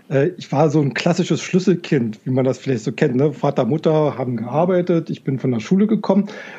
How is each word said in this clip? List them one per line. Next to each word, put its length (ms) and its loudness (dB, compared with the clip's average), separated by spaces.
äh, 260 2
ich 160 -12
war 160 4
so 140 2
ein 100 0
klassisches 480 0
Schlüsselkind, 840 0
wie 60 -6
man 140 2
das 140 0
vielleicht 260 -4
so 80 -4
kennt, 240 0
ne? 160 2
Vater, 320 0
Mutter 540 0
haben 180 -4
gearbeitet, 720 0
ich 160 -8
bin 140 -2
von 120 -2
der 100 -2
Schule 260 2
gekommen 400 2